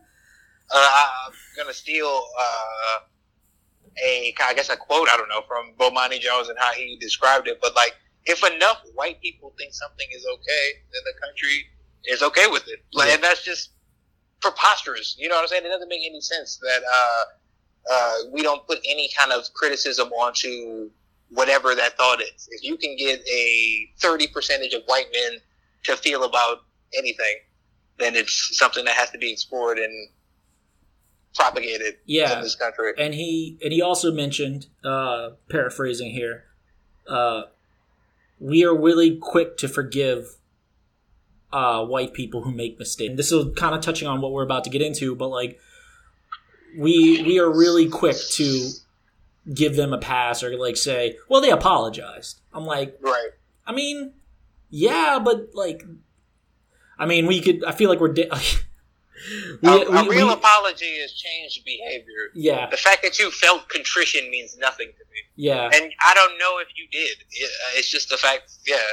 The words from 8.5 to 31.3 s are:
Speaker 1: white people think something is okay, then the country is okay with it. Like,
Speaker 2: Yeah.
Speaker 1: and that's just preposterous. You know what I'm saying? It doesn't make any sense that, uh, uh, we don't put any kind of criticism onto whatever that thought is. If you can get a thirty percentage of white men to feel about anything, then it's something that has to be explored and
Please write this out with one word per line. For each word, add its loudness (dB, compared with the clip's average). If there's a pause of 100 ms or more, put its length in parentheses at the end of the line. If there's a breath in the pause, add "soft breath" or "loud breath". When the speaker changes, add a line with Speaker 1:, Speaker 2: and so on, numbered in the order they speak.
Speaker 1:
white -8
people -14
think -14
something -14
is -16
okay, -2 (220)
then -10
the -8
country -4 (400)
is -2
okay 6
with -2
it. -14 (140)
Like, 2
Speaker 2:
Yeah. 6
Speaker 1:
and 0
that's 2
just -8 (720)
preposterous. 0
You -6
know 2
what 2
I'm -2
saying? -2
It -8
doesn't -6
make -8
any -16
sense -8
that, 0 (100)
uh, 2 (720)
uh, 2 (180)
we -4
don't -2
put -4 (100)
any -2
kind 2
of -2 (100)
criticism -2
onto -4 (400)
whatever 2
that -2
thought 2
is. -12
If -16
you -8
can -8
get -4
a -2 (100)
thirty 0
percentage -4
of -6
white 0
men -4 (440)
to -2
feel -2
about 0 (340)
anything, -4 (640)
then -2
it's -2
something 0
that 0
has 0
to -18
be -8
explored -4
and -8 (1300)